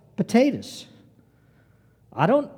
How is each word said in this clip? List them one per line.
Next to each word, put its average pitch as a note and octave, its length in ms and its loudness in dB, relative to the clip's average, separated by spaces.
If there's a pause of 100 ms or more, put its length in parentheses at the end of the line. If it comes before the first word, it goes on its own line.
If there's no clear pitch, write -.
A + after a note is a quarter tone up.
(160)
potatoes. A3+ 680 0 (1300)
I C3+ 120 0
don't, C#4 320 0